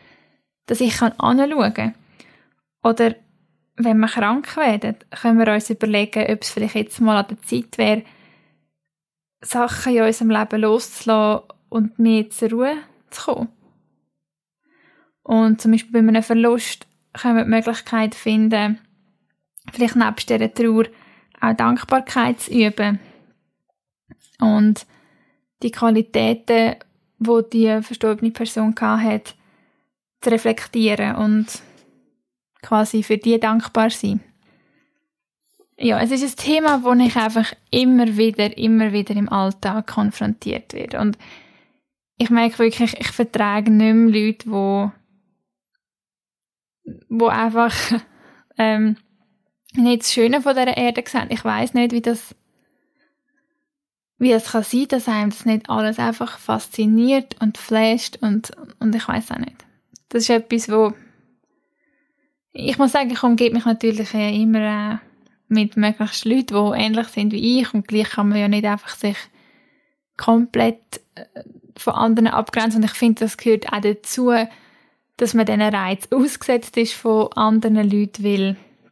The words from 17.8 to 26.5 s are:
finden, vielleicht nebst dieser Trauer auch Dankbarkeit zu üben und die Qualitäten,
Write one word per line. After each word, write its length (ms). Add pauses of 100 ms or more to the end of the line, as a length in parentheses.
finden, 640 (960)
vielleicht 240
nebst 340
dieser 220
Trauer 340 (540)
auch 140
Dankbarkeit 840
zu 100
üben 480 (1400)
und 460 (760)
die 80
Qualitäten, 1080 (420)